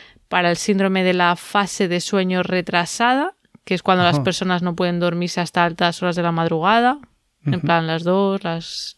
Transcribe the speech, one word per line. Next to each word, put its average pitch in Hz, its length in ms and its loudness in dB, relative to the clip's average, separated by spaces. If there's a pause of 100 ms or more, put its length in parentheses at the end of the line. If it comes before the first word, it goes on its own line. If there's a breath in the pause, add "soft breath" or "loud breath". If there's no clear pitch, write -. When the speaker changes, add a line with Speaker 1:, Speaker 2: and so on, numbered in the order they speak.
(280 loud breath)
Speaker 1:
para 175 220 2
el 170 80 0
síndrome 190 460 0
de 185 100 4
la 175 220 2
fase 202 520 -2
de 175 140 -2
sueño 185 420 0
retrasada, 185 920 0 (300)
que 220 120 -2
es - 80 -4
cuando 185 200 4
las 175 120 4
Speaker 2:
Ajá. 139 80 0
Speaker 1:
personas 180 400 -2
no 175 120 -2
pueden 175 240 -2
dormirse 175 420 -2
hasta 175 240 0
altas 170 360 -2
horas 175 140 -2
de 175 80 -2
la 170 80 0
madrugada, 185 680 2 (460)
en 143 100 0
Speaker 2:
Ujú. 170 60 -2
Speaker 1:
plan 165 260 2
las 165 160 -2
dos, 196 400 0
las - 540 -8